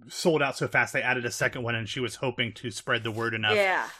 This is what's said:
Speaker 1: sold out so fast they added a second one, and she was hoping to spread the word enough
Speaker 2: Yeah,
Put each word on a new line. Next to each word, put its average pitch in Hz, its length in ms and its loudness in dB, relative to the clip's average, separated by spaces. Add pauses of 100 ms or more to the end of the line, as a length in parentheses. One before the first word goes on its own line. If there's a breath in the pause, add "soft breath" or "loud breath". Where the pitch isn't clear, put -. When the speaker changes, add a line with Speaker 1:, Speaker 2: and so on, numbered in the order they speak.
Speaker 1:
sold 156 340 2
out 135 140 0
so 139 100 -2
fast 123 260 2
they 135 100 0
added 123 220 0
a 117 60 0
second 127 320 -2
one, 117 140 -2
and 110 120 -4
she - 120 -4
was 117 160 -4
hoping 123 380 -2
to 113 180 -6
spread 117 320 -2
the 113 80 -2
word 113 220 -2
enough 107 200 4
Speaker 2:
Yeah, 110 320 4 (140)